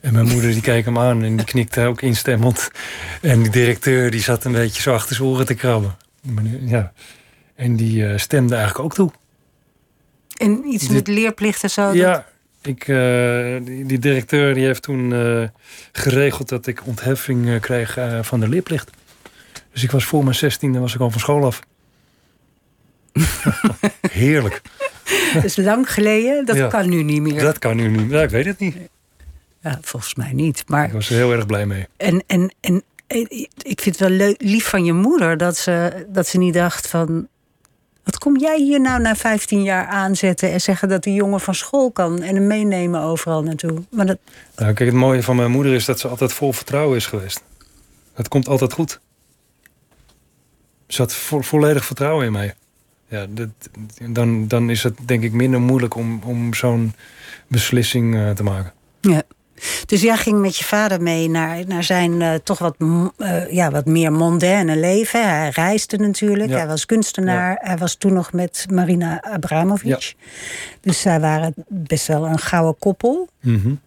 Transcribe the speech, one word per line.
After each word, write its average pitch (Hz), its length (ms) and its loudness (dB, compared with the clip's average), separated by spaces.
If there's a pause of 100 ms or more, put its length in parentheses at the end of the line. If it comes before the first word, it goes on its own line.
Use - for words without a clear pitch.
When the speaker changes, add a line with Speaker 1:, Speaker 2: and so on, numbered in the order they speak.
Speaker 1:
En 120 120 0
mijn 117 160 6
moeder 117 220 2
die 113 120 0
keek 117 220 2
hem 120 140 0
aan 120 260 2
en 110 120 0
die 110 100 0
knikte 120 400 0
ook 120 160 -2
instemmend. 120 680 0 (520)
En 120 200 6
die 113 80 4
directeur 123 600 2
die 113 100 -2
zat 117 240 0
een 127 80 -2
beetje 117 300 0
zo 131 120 2
achter - 220 -2
zijn 131 120 0
oren 131 180 0
te 127 80 0
krabben. 110 420 0 (240)
Die 131 120 -8
meneer, 110 300 -2
ja. 117 300 0 (640)
En 120 220 0
die, 110 300 0
eh, 104 120 -2
stemde 123 360 2
eigenlijk 110 300 -2
ook 160 100 -6
toe. 185 160 2 (1300)
Speaker 2:
En 220 300 0
iets 233 200 -4
Speaker 1:
Die 123 100 0
Speaker 2:
met 202 100 0
leerplicht 214 560 -2
en 196 80 -2
zo, 202 160 0
dat 196 80 0
Speaker 1:
Ja, 175 320 2 (360)
ik, 135 260 -8
eh, 123 760 2
die, 131 220 -10
die 131 120 0
directeur 139 560 2
die 131 100 2
heeft 131 180 0
toen, 127 300 -2
eh, 120 300 0 (500)
geregeld 135 560 0
dat 123 180 -6
ik 120 200 -8
ontheffing, 123 640 -2
eh, 117 120 0
kreeg, 120 360 -4
eh, 120 260 -4
van 117 180 -2
de 110 80 0
leerplicht. 165 420 -4 (840)
Dus 120 100 -4
ik 123 80 0
was 135 140 2
voor 151 200 0
mijn 131 120 2
zestiende 135 420 0
was 123 160 -2
ik 120 60 -2
al 123 100 2
van 113 100 -4
school 147 240 2
af. 123 160 -2 (1500)
<laughs> - 80 0 (920)
Heerlijk. 123 520 2 (720)
Speaker 2:
Dat - 100 4
is 190 120 -2
lang 214 360 2
geleden, 226 540 2
dat 226 100 2
Speaker 1:
Ja. 131 120 2
Speaker 2:
kan 196 200 0
nu 170 140 2
niet 151 200 0
meer. 151 200 0
Speaker 1:
Dat 151 160 2
kan 113 180 0
nu 117 120 2
niet 107 200 2
meer. 143 100 0
Ja, 156 40 4
ik 151 80 0
weet 120 140 0
het 190 140 -4
niet. 180 180 -4 (880)
Speaker 2:
Ja, 151 200 -6
volgens - 320 -10
mij 131 180 -8
niet, 143 340 -2
maar 147 200 0
Speaker 1:
Ik 104 60 -6
was 107 180 -2
er 120 60 2
heel 123 160 4
erg 113 140 0
blij 104 200 -2
mee. 95 200 -4 (100)
Speaker 2:
En, 185 300 0
en, 185 340 0
en, 190 220 0 (240)
eh, 240 140 -2 (420)
ik - 180 -6
vind - 180 -2
het 196 100 4
wel - 0 -
leu-, 196 300 4
lief 214 300 0
van 190 160 0
je 170 80 2
moeder 185 440 2
dat 175 200 0
ze, 175 520 -2
dat 185 180 -2
ze - 120 0
niet 180 160 2
dacht 175 340 0
van: 165 380 -2 (800)
"Wat - 140 -4
kom 285 200 2
jij 311 200 2
hier 285 220 2
nou 254 200 2
na 220 160 2
vijftien 214 460 0
jaar 190 240 0
aanzetten 190 680 0
en 180 80 0
zeggen 190 280 0
dat 185 140 0
die 196 120 -2
jongen 196 260 0
van 190 140 -4
school 262 360 0
kan 175 320 -2
en 185 120 -4
hem 196 120 2
meenemen 190 540 0
overal 160 420 -2
naartoe?" 160 480 -4
Maar 208 160 0
dat 185 120 0 (380)
Speaker 1:
Nou, 107 160 2
kijk, 120 180 2
het 123 80 4
mooie 127 240 4
van 123 140 0
mijn 120 140 2
moeder 139 240 2
is 117 100 0
dat 123 160 -2
ze - 80 -6
altijd 123 240 -2
vol 139 200 -2
vertrouwen 139 440 -2
is 110 100 -2
geweest. 95 360 -8 (720)
Het - 140 -6
komt 135 200 0
altijd 135 240 2
goed. - 280 -4 (1900)
Ze - 160 -2
had 120 120 -2
vo-, - 260 -4
volledig 147 440 2
vertrouwen 143 420 -2
in 113 60 -2
mij. 101 220 -4 (540)
Ja, 104 200 -8
dat, 110 200 -8 (640)
dan, 113 380 0
dan 120 220 2
is 113 120 -2
het 110 220 -2
denk 120 180 0
ik 117 100 -2
minder 123 280 2
moeilijk 123 340 2
om, 113 300 -6
om 120 300 -4
zo'n 117 400 0 (520)
beslissing, 117 680 0
eh, 104 140 0
te 101 120 -4
maken. 95 300 -4 (280)
Speaker 2:
Ja. 170 220 4 (640)
Dus 202 140 2
jij 226 160 4
ging 214 240 2
met 196 160 0
je - 80 -6
vader 202 380 0
mee 165 260 0
naar, 165 380 -2
naar 175 180 -4
zijn, 170 380 0
eh, 165 120 0
toch 170 240 -4
wat 170 200 -2
m-, 170 280 2 (100)
eh, 180 360 -4
ja, 175 180 2
wat 139 160 -2
meer 160 260 2
mondaine 170 640 2
leven. 202 520 2
Hij 156 200 0
reisde 190 500 -2
natuurlijk, 202 520 0
Speaker 1:
Ja. 131 60 0
Speaker 2:
hij 160 100 -2
was 156 200 -4
kunstenaar. 185 640 0
Speaker 1:
Ja. 190 80 -4 (100)
Speaker 2:
Hij 185 100 -2
was 170 160 -2
toen 190 180 0
nog 180 200 0
met 180 380 -4
Marina 175 520 0
Abramovic. 185 640 -2 (140)
Speaker 1:
Ja. - 160 -12 (640)
Speaker 2:
Dus 185 200 0
zij 165 200 2
waren 156 340 0 (140)
best 160 380 -4
wel 156 200 0
een 160 120 0
gouden 165 400 0
koppel. 262 500 0 (120)
Speaker 1:
Mhm. 117 340 0 (120)